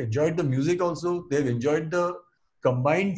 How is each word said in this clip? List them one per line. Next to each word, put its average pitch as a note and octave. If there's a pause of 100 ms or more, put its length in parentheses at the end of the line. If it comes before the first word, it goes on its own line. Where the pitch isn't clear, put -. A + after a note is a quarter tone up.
enjoyed C#3+
the F3 (100)
music E3+
also. E3+ (200)
They've C#3
enjoyed D3 (100)
the F3 (640)
combined D#3